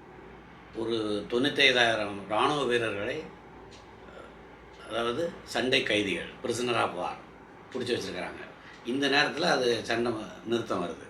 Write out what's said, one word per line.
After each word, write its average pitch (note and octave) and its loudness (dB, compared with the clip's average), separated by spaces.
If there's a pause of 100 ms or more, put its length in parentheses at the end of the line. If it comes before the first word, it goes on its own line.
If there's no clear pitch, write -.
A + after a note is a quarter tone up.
(760)
ஒரு A2 0
தொண்ணூத்தைந்தாயிரம் A#2+ 4
இராணுவ C3 2
வீரர்களை, A#2 0 (1700)
அதாவது A#2+ 0 (120)
சண்டை C3 2
கைதிகள், G2 2 (120)
prisoner A#2+ 0
of A2 2
war F2 -4 (580)
பிடிச்சி A#2 -2
வச்சிருக்கிறாங்க. F2+ -4 (420)
இந்த C3+ 0
நேரத்துல C#3 4
அது B2+ 2
சண்டை A#2 2
ம-, G#2+ -8
நிறுத்தம் A2+ 0
வருது. E2 -8